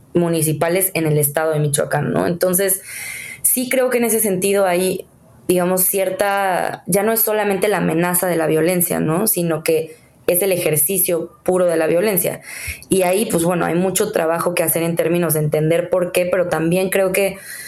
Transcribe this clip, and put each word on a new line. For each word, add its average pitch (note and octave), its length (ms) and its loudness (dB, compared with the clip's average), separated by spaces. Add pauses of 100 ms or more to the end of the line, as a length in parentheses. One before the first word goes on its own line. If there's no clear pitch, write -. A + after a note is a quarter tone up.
(140)
municipales E3+ 800 0
en D#3+ 120 0
el D3+ 120 2
estado D#3 340 0
de D3+ 80 0
Michoacán, D3 520 0
¿no? F3+ 140 0
Entonces, F#3 540 0 (640)
sí B3+ 260 -2
creo B3+ 220 0
que B3 80 0
en A#3+ 60 2
ese A3 160 0
sentido G3 440 0
hay, F#3 420 0 (400)
digamos, F3+ 360 2
cierta, F#3+ 1040 0
ya G3 160 0
no A3 100 2
es A3 80 0
solamente G#3 480 0
la G3+ 80 2
amenaza F3 500 0
de E3+ 100 0
la D#3+ 100 0
violencia, E3 540 0
¿no? E3 260 0
Sino E3+ 360 -2
que D#3+ 340 -2 (300)
es - 160 0
el G3 80 0
ejercicio E3+ 800 0 (120)
puro F3+ 220 2
de E3 100 2
la D#3+ 100 2
violencia. F3+ 540 0 (480)
Y F#3+ 140 4
ahí, F#3+ 280 2
pues E3+ 140 2
bueno, E3+ 220 0
hay E3 80 0
mucho F#3+ 380 0
trabajo E3+ 420 0
que F3 80 0
hacer E3 200 0
en E3+ 140 0
términos E3 380 2
de D#3 60 2
entender D#3 500 2
por F3+ 220 0
qué, F3+ 140 0
pero F3+ 220 0
también E3+ 400 0
creo F#3+ 240 0
que, F#3 240 0 (320)